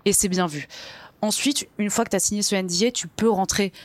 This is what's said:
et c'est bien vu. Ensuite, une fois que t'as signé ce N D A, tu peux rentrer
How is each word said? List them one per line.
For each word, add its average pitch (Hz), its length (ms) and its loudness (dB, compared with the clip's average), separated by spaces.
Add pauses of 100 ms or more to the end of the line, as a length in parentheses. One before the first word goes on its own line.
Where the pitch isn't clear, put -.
et 202 60 4
c'est 196 160 2
bien 180 200 2
vu. 147 200 -8 (540)
Ensuite, 240 460 0 (100)
une 208 120 -2
fois 226 160 2
que - 60 -6
t'as 190 80 2
signé 208 220 0
ce 202 140 0
N 190 100 0
D 180 220 2
A, 247 40 2
tu - 180 -6
peux 220 200 0
rentrer 196 440 2 (120)